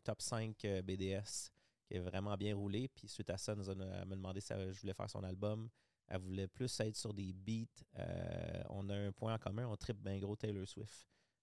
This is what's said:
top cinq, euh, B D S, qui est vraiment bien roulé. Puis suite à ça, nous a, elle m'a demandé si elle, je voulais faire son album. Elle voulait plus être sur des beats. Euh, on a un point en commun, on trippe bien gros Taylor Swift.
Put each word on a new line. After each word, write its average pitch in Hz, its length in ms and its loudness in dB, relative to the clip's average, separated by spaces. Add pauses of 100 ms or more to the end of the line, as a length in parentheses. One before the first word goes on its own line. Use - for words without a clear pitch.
top 107 180 0
cinq, 110 440 -2
euh, 95 160 4
B 95 100 0
D 95 160 4
S, - 420 0 (360)
qui - 80 -6
est 90 60 2
vraiment 98 360 2
bien 104 180 4
roulé. 101 340 2
Puis - 200 -12
suite - 220 -4
à 104 80 2
ça, 107 160 0
nous 98 140 -2
a, 95 40 2
elle 95 340 -2
m'a 95 100 -2
demandé 95 240 -2
si - 120 -2
elle, 95 200 0
je 95 100 -8
voulais 98 120 0
faire - 160 -2
son 101 140 -2
album. 104 440 2 (400)
Elle 92 120 2
voulait 92 280 2
plus - 320 0
être 110 160 2
sur 104 180 -2
des 95 180 0
beats. 110 340 0 (320)
Euh, 50 680 0
on 98 220 -2
a 101 40 2
un 101 180 0
point 113 220 0
en 110 40 0
commun, 110 280 0
on 110 100 -2
trippe 104 220 -2
bien 98 200 0
gros 101 180 0
Taylor 101 320 0
Swift. - 380 -10 (360)